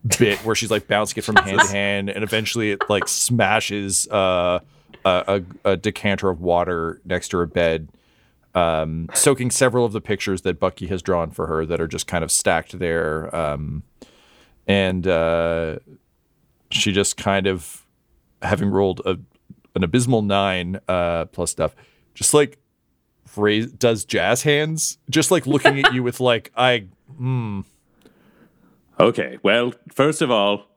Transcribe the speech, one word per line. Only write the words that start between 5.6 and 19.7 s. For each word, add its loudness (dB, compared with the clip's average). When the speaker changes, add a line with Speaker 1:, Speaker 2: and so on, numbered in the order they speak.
Speaker 1:
a, 4
a 2
decanter -2
of -4
water -2
next -4
to -2
her 2
bed, 0
um, 0
soaking 2
several 2
of -2
the -4
pictures -4
that -2
Bucky -2
has -4
drawn 0
for -6
her -2
that -2
are -2
just -8
kind -2
of -4
stacked 0
there. -2
Um, -4
and, 2
uh, 0
she -2
just 0
kind 0
of, -6
having 0
rolled 0
a, 0